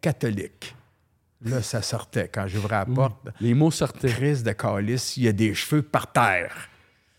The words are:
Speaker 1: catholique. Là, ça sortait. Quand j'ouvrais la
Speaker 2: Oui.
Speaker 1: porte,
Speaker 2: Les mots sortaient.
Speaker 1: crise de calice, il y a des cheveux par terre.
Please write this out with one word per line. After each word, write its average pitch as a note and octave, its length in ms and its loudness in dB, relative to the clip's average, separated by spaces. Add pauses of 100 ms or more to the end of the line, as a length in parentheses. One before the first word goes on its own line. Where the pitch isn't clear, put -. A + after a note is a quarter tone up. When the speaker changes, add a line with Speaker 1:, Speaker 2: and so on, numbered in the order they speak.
Speaker 1:
catholique. - 760 -4 (680)
Là, A#2 200 -2
ça A2+ 180 -4
sortait. - 500 -4
Quand F#2+ 160 -4
j'ouvrais G#2 300 -2
la F#2+ 100 0
Speaker 2:
Oui. B2+ 60 -2
Speaker 1:
porte, C3 340 0 (120)
Speaker 2:
Les A#2+ 160 4
mots D3+ 160 6
sortaient. - 380 -2
Speaker 1:
crise B2 340 0
de A2 80 0
calice, G#2 680 -2
il B2+ 60 0
y A#2 40 6
a A2 60 6
des G2+ 220 2
cheveux D3+ 260 0
par - 300 -2
terre. F#2+ 580 0 (500)